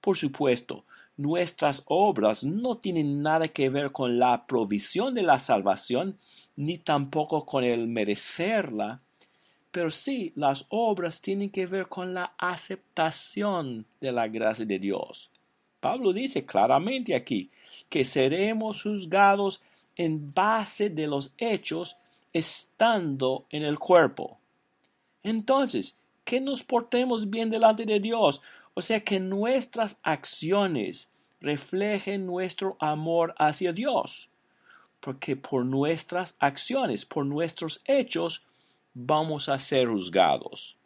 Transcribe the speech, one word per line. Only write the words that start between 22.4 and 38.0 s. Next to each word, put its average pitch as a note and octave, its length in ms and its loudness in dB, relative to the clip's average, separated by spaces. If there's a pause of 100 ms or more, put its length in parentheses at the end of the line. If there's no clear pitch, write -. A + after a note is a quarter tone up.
en D3+ 140 -6
el D3 160 -2
cuerpo. - 580 4 (880)
Entonces, A3 720 0 (280)
que B3+ 160 0
nos C4+ 220 -4
portemos A#3 680 0
bien A3+ 180 -2
delante A3 380 4
de G#3 140 2
Dios, G#3+ 420 2 (340)
o F#3 60 -6
sea, G#3+ 220 0
que G3 160 0
nuestras G#3+ 840 -2
acciones D#3+ 1080 -2 (320)
reflejen G3 840 -2
nuestro F#3 540 -4
amor D#3+ 580 0
hacia D#3 340 2
Dios, - 560 -2 (720)
porque C3+ 380 -6
por C3+ 280 -2
nuestras D#3 760 -2
acciones, D3 640 -2
por D3 180 -4
nuestros D#3+ 600 -6
hechos, E3+ 580 0 (500)